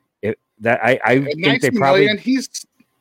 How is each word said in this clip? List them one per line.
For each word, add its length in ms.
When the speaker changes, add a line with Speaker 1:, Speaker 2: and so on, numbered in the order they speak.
Speaker 1:
it, 180
that, 220
I, 200
I 100
Speaker 2:
And 120
Speaker 1:
think 180
they 60
Speaker 2:
nineteen 300
million, 380
Speaker 1:
probably 60
Speaker 2:
he's, 420